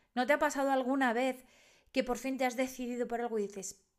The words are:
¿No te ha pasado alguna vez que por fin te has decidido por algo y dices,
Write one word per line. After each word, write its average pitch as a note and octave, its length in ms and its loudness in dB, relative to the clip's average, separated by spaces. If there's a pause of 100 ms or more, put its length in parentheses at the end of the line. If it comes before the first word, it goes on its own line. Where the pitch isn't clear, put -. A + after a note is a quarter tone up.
(140)
¿No B3 120 0
te C#4+ 60 4
ha D4 60 4
pasado C#4+ 320 2
alguna C4 420 2
vez B3+ 320 0 (460)
que B3+ 140 2
por B3 140 -2
fin C4+ 200 -4
te C4 60 2
has A#3+ 120 0
decidido B3 520 -2
por A#3 120 -4
algo A3+ 180 -2
y G#3 40 0
dices, G3 400 -8 (160)